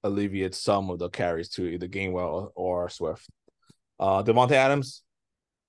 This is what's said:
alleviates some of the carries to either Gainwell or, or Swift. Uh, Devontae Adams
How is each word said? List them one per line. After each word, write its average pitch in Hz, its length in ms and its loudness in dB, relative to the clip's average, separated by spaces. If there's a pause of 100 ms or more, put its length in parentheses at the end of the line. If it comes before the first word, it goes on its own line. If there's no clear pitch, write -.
alleviates 98 580 -2
some 98 280 0
of 87 100 -6
the 87 100 -4
carries 85 400 -2
to - 180 -6
either 87 200 -6
Gainwell 92 680 -4
or, 90 280 -2
or 90 60 -6
Swift. - 400 -8 (680)
Uh, 98 240 2
Devontae 120 300 6
Adams 135 500 2 (640)